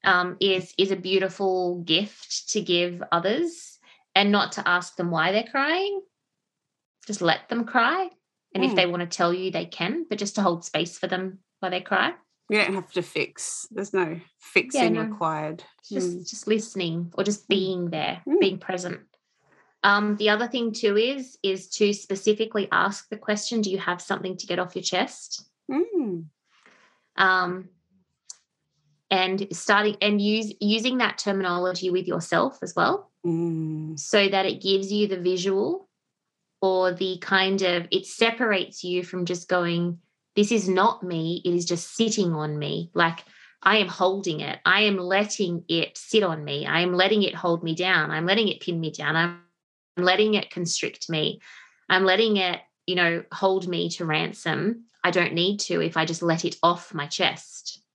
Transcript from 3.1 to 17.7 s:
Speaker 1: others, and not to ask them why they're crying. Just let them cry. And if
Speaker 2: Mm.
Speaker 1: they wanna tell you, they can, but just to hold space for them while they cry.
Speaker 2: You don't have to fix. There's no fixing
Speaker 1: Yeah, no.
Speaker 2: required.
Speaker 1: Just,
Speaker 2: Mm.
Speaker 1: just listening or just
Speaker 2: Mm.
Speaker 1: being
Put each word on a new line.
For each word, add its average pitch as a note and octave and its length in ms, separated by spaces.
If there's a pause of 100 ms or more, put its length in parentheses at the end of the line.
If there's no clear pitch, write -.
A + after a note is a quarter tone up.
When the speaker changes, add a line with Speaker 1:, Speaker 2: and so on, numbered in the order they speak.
Speaker 1:
others, A3+ 640 (380)
and G3+ 160
not G3+ 220
to - 140
ask F3+ 280
them F3 160
why E3 200
they're G#3+ 200
crying. F#4 500 (1040)
Just G#3 160
let - 280
them A#3 160
cry. D4 440 (460)
And F#3+ 100
if B3+ 60
Speaker 2:
Mm. G3+ 60
Speaker 1:
they F#3 100
wanna F3 180
tell F3 280
you, F#3 180
they E3+ 160
can, B3 420
but G#3 80
just G3+ 180
to G#3 60
hold F3 240
space E3 320
for - 80
them F#3 380 (160)
while F#3 100
they F#3 120
cry. G#3 340 (340)
Speaker 2:
You G#3 140
don't F#3+ 120
have F3+ 180
to F3+ 80
fix. - 680
There's G3+ 220
no E3+ 260 (200)
fixing - 420
Speaker 1:
Yeah, - 80 (140)
no. A3 80
Speaker 2:
required. D#3+ 520 (200)
Speaker 1:
Just, F#3 240 (100)
Speaker 2:
Mm. F3+ 120
Speaker 1:
just - 180
listening F3 680
or G3 60
just G#3 220
Speaker 2:
Mm. - 40
Speaker 1:
being F#3 400